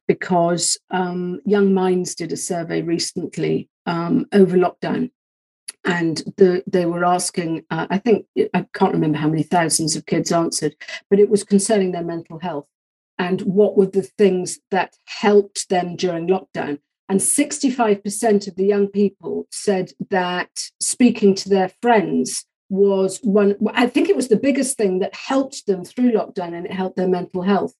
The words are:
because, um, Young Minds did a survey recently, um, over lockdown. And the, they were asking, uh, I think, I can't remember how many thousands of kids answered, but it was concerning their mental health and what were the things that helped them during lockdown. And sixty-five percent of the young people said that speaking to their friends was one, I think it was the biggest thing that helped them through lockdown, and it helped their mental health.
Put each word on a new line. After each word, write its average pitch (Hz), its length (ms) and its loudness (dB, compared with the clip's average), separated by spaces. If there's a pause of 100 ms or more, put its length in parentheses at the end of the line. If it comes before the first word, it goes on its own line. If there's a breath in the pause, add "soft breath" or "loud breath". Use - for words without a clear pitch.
because, 170 680 0 (140)
um, 180 540 -4
Young 196 280 4
Minds 185 420 0
did 165 160 -8
a 165 60 -8
survey 165 440 -4
recently, 160 840 -4 (180)
um, 170 460 -2
over 190 240 2
lockdown. - 560 -2 (720)
And 170 340 -2 (200)
the, 180 300 4
they 180 180 0
were 175 180 -2
asking, 180 680 -2
uh, 160 180 -4
I 185 80 -2
think, 208 300 2 (260)
I 185 220 -2
can't - 180 2
remember 156 240 0
how 151 100 -2
many 156 140 0
thousands 160 540 0
of 151 100 -10
kids 160 260 -2
answered, 170 440 -2 (340 loud breath)
but 196 100 4
it 208 80 8
was 202 160 2
concerning 196 480 2
their 170 120 -6
mental 170 340 -8
health 156 300 -8 (500)
and 185 240 -2
what 202 340 2
were 190 120 6
the 190 160 -2
things 185 560 0 (100)
that 180 260 -2 (100)
helped - 640 0
them 175 260 -2
during 170 320 -4
lockdown. 160 520 -4 (300)
And 196 120 2
sixty-five 247 840 0
percent 208 440 0
of 190 80 -14
the 190 100 0
young 202 220 2
people 190 640 -2
said 185 400 -2 (200)
that 180 380 -2 (300)
speaking 214 560 4
to 196 140 -10
their 202 220 2 (100)
friends 165 640 0 (240)
was 190 520 2
one, 202 360 4 (160)
I 240 140 2
think 330 200 0
it 403 80 4
was - 140 -4
the 220 80 4
biggest 269 400 0
thing 185 220 0
that 202 140 -4
helped - 520 -4
them 180 180 0
through 247 300 2
lockdown, 175 400 -2
and 170 120 -8
it - 60 -8
helped 185 240 -4
their 185 140 0
mental 180 320 -2
health. 190 380 0